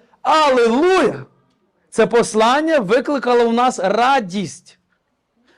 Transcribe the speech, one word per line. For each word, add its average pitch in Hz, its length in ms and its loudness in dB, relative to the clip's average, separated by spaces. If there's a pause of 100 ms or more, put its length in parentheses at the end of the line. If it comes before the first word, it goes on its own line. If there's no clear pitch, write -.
(220)
«Алілуя!» 269 1000 0 (680)
Це 220 160 2
послання 240 720 0
викликало 240 720 0
в 226 40 -2
нас 240 260 0
радість. 208 1000 -2 (800)